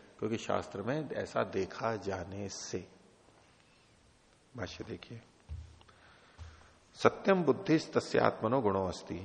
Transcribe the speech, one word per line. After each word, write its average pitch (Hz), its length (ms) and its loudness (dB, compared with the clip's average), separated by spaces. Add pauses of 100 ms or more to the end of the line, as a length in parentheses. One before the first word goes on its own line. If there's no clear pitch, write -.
(200)
क्योंकि 107 180 -2
शास्त्र 98 440 -2
में 135 300 -2
ऐसा 104 320 -2
देखा 101 520 -2
जाने 95 540 -6
से। - 380 -8 (1700)
भाष्य 110 260 -8
देखिए, 113 380 -12 (1700)
"सत्यम 185 480 4
बुद्धिस्तस्यात्मनो 120 1160 4
गुणो 98 260 2
अस्ति", 87 380 -6